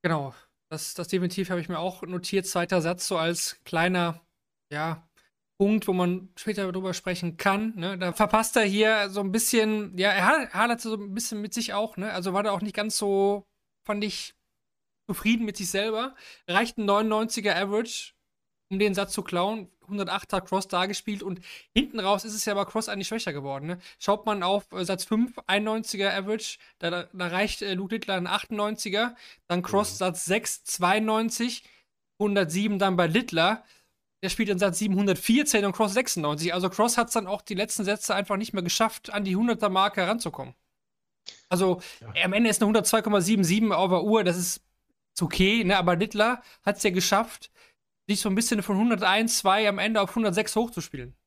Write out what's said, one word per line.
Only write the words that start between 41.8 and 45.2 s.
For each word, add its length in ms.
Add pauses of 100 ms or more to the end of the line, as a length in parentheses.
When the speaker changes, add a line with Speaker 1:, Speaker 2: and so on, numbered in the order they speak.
Speaker 2:
Ja. 240
Speaker 1:
am 80
Ende 160
ist 140
eine 60
hundertzwei 340
Komma 180
sieben 220
sieben 300
auf 180
der 140
Uhr, 180
das 140
ist, 260 (500)
ist 100